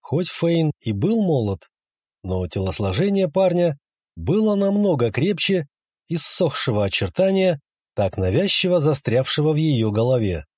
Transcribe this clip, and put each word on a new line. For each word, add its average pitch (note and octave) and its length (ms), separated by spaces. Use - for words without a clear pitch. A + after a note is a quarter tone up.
Хоть E3+ 280
Фейн E3 420
и A2 100
был G3 300
молод, A#2+ 480
но F#2 240
телосложение A2 840
парня F3 480
было G3+ 380
намного G3 560
крепче F3 560
иссохшего C3+ 760
очертания, F#3 760
так G2 240
навязчиво F3 600
застрявшего C#3+ 760
в - 20
ее C3+ 360
голове. A2 540